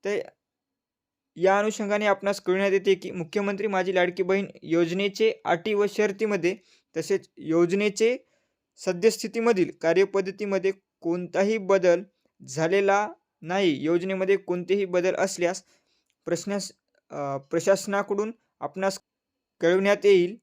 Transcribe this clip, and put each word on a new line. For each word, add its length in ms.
तर 140
या 240
अनुषंगाने 460
आपणास 360
कळविण्यात 300
येते 240
की 160
मुख्यमंत्री 560
माझी 280
लाडकी 280
बहीण 220
योजनेचे 680
अटी 280
व 160
शर्तीमध्ये 680
तसेच 400
योजनेचे 800
सद्यस्थितीमधील 960
कार्यपद्धतीमध्ये 920
कोणताही 560
बदल 460
झालेला 600
नाही. 420
योजनेमध्ये 540
कोणतेही 480
बदल 300
असल्यास 480
प्रश्नास-, 480
अ, 280
प्रशासनाकडून 960
आपणास 400
कळविण्यात 440
येईल. 400